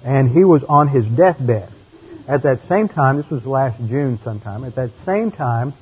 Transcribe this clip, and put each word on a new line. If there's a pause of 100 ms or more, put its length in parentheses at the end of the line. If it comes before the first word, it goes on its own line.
And
he
was
on
his
deathbed. (580)
At
that
same
time,
this
was
last (100)
June
sometime,
at
that (160)
same
time